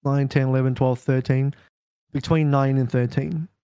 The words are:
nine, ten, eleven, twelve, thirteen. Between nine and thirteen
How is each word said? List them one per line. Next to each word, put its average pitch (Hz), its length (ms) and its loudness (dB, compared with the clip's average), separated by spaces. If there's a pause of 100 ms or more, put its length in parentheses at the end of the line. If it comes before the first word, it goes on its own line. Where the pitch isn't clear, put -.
nine, 139 240 0
ten, 131 200 0
eleven, 131 280 0
twelve, 127 240 0
thirteen. 135 520 0 (600)
Between 160 380 0
nine 135 280 2
and 123 120 0
thirteen 139 580 -2 (160)